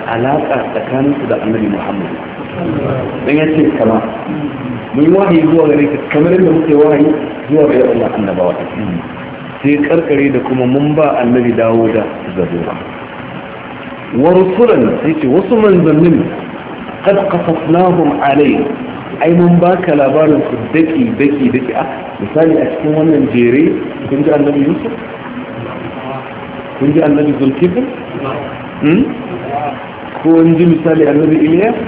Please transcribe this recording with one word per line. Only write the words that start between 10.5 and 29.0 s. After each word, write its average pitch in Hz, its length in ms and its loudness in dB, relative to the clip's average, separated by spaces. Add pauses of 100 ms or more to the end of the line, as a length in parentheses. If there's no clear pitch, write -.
mun 143 260 2
ba 147 260 2
Annabi 120 340 2
Dawuda 113 500 2 (280)
Zabura. 87 440 -4 (1400)
Wa 135 200 2
rusulan, 190 680 4
sai 160 180 -2
ce 151 100 -2
wasu 175 280 2
manzannin, 170 640 4 (800)
"Qad 196 160 2 (160)
qasasnahum 165 880 2
alayk." 139 400 4 (640)
Ai 160 80 2
mun 175 280 6
baka 175 360 2
labarin 151 480 4
su - 120 -4 (200)
daki, 160 400 2
daki, 139 320 2
daki. 127 240 0
Ah, 143 160 -4 (320)
misali 156 400 2
a - 80 0
cikin 147 260 -4
wannan 156 380 2
jere, 123 400 4 (400)
kun 143 120 0
ji 160 60 2
Annabi 143 300 2
Yusuf? 160 320 -2 (1900)
Kun 139 120 2
ji 151 80 4
Annabi 147 400 2
Zulkifl? 175 400 2 (1040)
Hmm? 170 200 4 (1160)